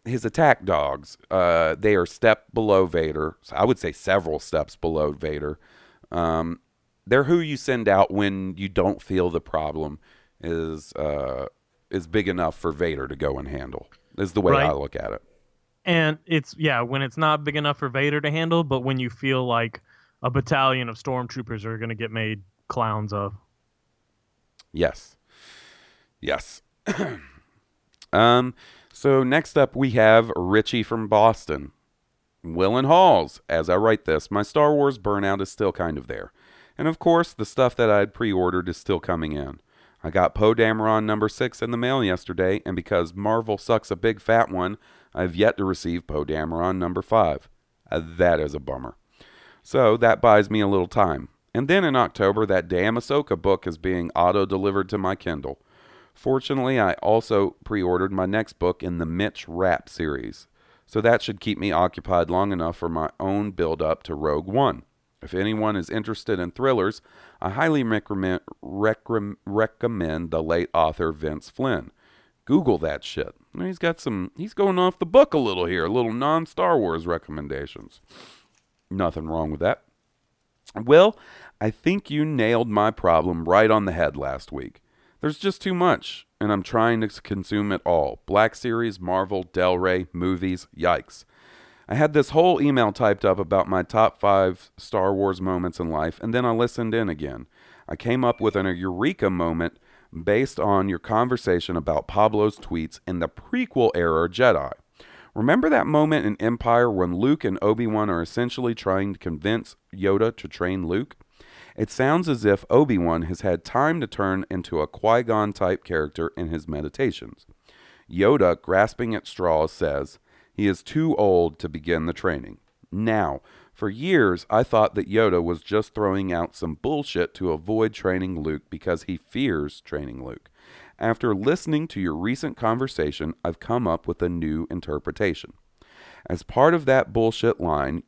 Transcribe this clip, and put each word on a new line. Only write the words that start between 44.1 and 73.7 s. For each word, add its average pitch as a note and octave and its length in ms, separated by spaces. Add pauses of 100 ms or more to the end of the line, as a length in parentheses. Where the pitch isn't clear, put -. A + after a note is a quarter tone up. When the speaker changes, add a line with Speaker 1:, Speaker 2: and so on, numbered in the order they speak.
Speaker 1:
fat A2+ 300
one, F#2 260 (380)
I've F2+ 220
yet G#2 200
to G2 80
receive F2 420
Poe D2 200
Dameron E2 500
number F2+ 240
five. F2 480 (420)
Uh, E2 100 (180)
that F2 220
is D2 140
a D2 60
bummer. B1+ 360 (640)
So A#2+ 340
that A2+ 240
buys G#2+ 300
me G#2+ 100
a G2+ 80
little F#2+ 200
time. E2+ 400 (260)
And B2+ 140
then F#3 160
in C#3 120
October, G#2+ 500
that F2+ 220
damn F#2+ 280
Ahsoka A#2+ 440
book F#2+ 260
is D#2+ 120
being F2+ 360
auto-delivered F#2+ 760
to G#2+ 80
my F#2+ 160
Kindle. C#2+ 440 (560)
Fortunately, C3 640
I G2 160
also G#2+ 720
pre-ordered F#2 480
my F#2 140
next G#2+ 320
book F2+ 240
in F2 160
the E2 80
Mitch F2+ 420
Rapp F2 400
series. C2+ 580 (400)
So - 140
that A#2 220
should G#2+ 180
keep - 180
me G2 140
occupied F2 560
long F#2+ 240
enough E2+ 240
for E2+ 140
my D#2+ 180 (100)
own G2+ 340
build-up D#2+ 520
to E2 100
Rogue D2+ 320
One. G#2 360 (400)
If - 100
anyone G#2+ 420
is F2+ 140
interested G#2+ 500
in F2 120
thrillers, A#2+ 500 (400)
I F#2 100
highly D3 320
recommend, G2 600 (200)
recom-, G#2 760 (100)
recommend G2 840
the E2 120
late E2 320
author D#2+ 380
Vince D#2 360
Flynn. A#2+ 440 (520)
Google C3+ 340
that D2 260
shit." - 300 (240)
He's F3+ 200